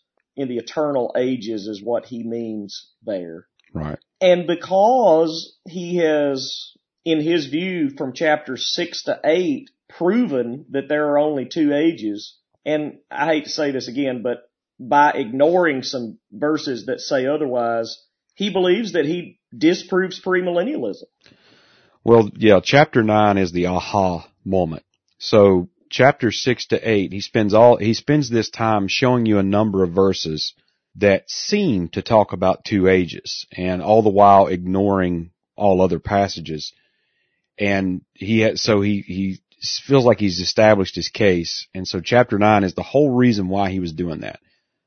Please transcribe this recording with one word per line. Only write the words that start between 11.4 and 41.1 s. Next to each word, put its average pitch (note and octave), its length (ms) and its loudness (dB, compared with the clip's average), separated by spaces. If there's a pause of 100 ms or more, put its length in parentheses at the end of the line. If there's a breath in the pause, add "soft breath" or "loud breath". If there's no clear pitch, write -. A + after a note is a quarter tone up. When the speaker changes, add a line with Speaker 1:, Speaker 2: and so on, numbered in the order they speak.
Speaker 1:
two D3+ 260 0
ages, A2+ 640 -4 (300)
and D3+ 320 -6 (120)
I D3+ 180 -6
hate D#3 160 -2
to - 60 -16
say D3 200 -4
this B2+ 180 -8
again, B2+ 340 -6
but A#2+ 200 -6 (360)
by C#3+ 340 2
ignoring C#3 680 0
some A#2+ 360 -10 (120)
verses C#3 540 -6
that B2 160 -8
say C3 240 -4
otherwise, A#2+ 720 -4 (400)
he G3+ 140 -4
believes F#3 420 0
that D3+ 140 0
he E3+ 340 -8 (160)
disproves F3+ 680 0
premillennialism. F3+ 840 -4 (1000 soft breath)
Speaker 2:
Well, A2+ 320 6
yeah, G#2 260 6
chapter C#3 400 2
nine G#2+ 340 4
is F#2+ 140 0
the F2 160 -2
aha F2+ 600 -2 (160)
moment. F2+ 400 -4 (340)
So G2 500 4 (220)
chapter B2+ 400 2
six - 380 -4
to - 200 -2
eight, G2+ 240 0
he G2 80 -8
spends G#2 340 0
all, A#2+ 240 8
he A2 160 0
spends D3 360 0
this A2+ 200 0
time A2 360 -2
showing B2 400 0
you G#2 120 4
a G2 40 2
number G2 400 2
of F2 100 0
verses F#2 640 0 (420)
that G2 320 2
seem C3+ 600 -2
to - 140 -8
talk G#2+ 300 2
about F#2 320 -2
two F#2+ 240 0
ages, - 580 -2 (100)
and F2+ 260 -6
all A2 200 4
the G#2+ 60 4
while G2 380 6
ignoring F2+ 840 -2 (260)
all F#2+ 240 2
other F2+ 180 2
passages. F2 760 -4 (840)
And F#2+ 440 -2 (120)
he A2 280 0
ha-, G#2+ 140 2
so G#2+ 240 2
he, G2+ 200 0
he F#2+ 380 -6 (240)
s-, - 220 -10
feels C3+ 200 4
like A#2 160 4
he's F#2 200 -2
established G#2 540 2
his F2 140 -6
case. F2+ 640 -2